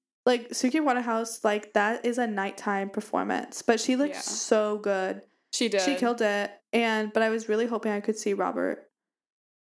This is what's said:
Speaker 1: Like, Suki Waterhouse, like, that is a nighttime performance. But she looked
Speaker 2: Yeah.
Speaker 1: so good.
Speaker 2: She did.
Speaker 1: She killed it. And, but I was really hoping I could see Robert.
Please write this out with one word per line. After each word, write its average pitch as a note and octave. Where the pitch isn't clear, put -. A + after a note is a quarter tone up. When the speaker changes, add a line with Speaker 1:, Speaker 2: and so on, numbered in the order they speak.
Speaker 1:
Like, B3
Suki B3+
Waterhouse, A#3
like, G#3
that A3
is A#3+
a B3
nighttime G3
performance. -
But A3+
she B3+
looked C#4+
Speaker 2:
Yeah. C#4
Speaker 1:
so G#3
good. G3
Speaker 2:
She A#3+
did. G3
Speaker 1:
She C4+
killed A#3
it. G3+
And, A3
but A3
I A3
was A3
really A3
hoping A3+
I G#3
could G#3+
see G3+
Robert. F3+